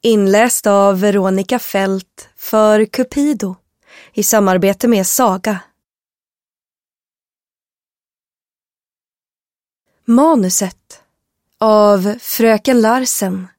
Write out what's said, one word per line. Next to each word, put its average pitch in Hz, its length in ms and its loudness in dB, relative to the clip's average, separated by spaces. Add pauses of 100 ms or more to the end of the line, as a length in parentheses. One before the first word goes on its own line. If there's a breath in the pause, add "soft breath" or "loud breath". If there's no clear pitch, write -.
Inläst 214 640 0
av 196 320 2
Veronica 196 600 -2
Fält - 760 -6
för 214 480 2
Cupido 254 720 -4 (580 soft breath)
i 208 100 -4
samarbete 196 640 0
med 202 200 0
Saga. 202 520 -2 (4000)
Manuset 233 1000 0 (540)
av 208 640 2
fröken 226 600 0
Larsen 214 680 -2 (120)